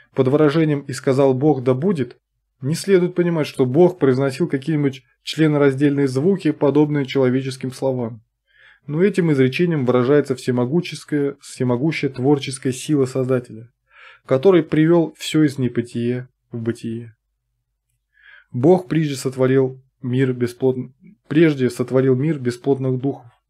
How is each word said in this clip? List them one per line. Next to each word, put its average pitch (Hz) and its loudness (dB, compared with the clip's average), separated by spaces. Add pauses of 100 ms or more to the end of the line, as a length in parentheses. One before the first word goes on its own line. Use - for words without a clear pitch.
(140)
Под 127 2
выражением 147 2
"и 135 -12
сказал 135 0
Бог: 131 0
да 127 2
будет" 143 -4 (420)
не 143 -4
следует 180 0
понимать, 170 0
что - -2
Бог 160 4
произносил 135 0
какие-нибудь 143 -4 (200)
членораздельные 143 2
звуки, 151 0
подобные 147 2
человеческим 131 -2
словам. 123 -6 (640)
Но 156 -2
этим 190 2
изречением 135 0
выражается 127 2
всемогущеская, 143 -4
всемогущая 131 -2
творческая 135 -2
сила 139 -2
Создателя – 127 -6 (540)
который 160 4
привел 160 2
все - 0
из 135 0
небытия 123 -4 (220)
в 120 -10
бытие. 117 -8 (1400)
Бог 170 2
прежде 156 -2
сотворил 131 0 (200)
мир 127 0
бесплотн-, 123 -2 (380)
прежде 143 2
сотворил 131 0
мир 151 -2
бесплотных 127 -4
духов, 135 -8 (180)